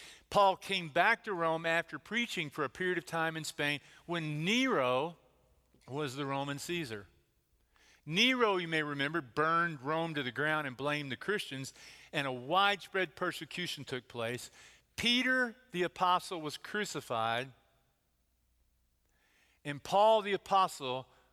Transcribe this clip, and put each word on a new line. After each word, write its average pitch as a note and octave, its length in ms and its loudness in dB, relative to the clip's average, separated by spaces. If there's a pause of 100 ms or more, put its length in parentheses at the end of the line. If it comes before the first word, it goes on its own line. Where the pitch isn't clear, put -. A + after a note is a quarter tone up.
(300)
Paul G3 260 6
came F3+ 320 -4
back F3+ 360 4
to G#3+ 80 -4
Rome E3 340 0
after E3 320 0
preaching G#3 520 -4
for D3+ 140 -2
a C3 40 -2
period F3+ 300 -2
of D#3+ 80 -8
time D#3+ 300 -2
in D#3 80 -6
Spain D3 360 -2 (260)
when D#3 380 -2
Nero E3+ 720 2 (720)
was C3 280 -6
the C#3+ 100 -4
Roman C#3 320 -4
Caesar. B2 480 -6 (1000)
Nero, A3 500 4
you F3 120 -2
may D#3+ 140 0
remember, D3 380 -2
burned D#3+ 640 0
Rome D#3+ 320 -2
to D3 80 -2
the B2 100 -4
ground D3+ 340 0
and B2+ 100 -8
blamed C#3+ 360 -4
the A#2 40 -6
Christians, C#3 560 -6 (400)
and D3 140 -2
a C3+ 60 -2
widespread F3+ 840 0
persecution E3 680 -6
took B2+ 240 -8
place. A#2+ 420 -6 (460)
Peter B3 580 2 (180)
the F3 120 0
apostle F3+ 560 0
was D3+ 160 -6
crucified, B2+ 920 -2 (2250)
and C#3+ 180 -8
Paul G#3+ 400 6
the G3 120 0
apostle D3+ 720 0 (260)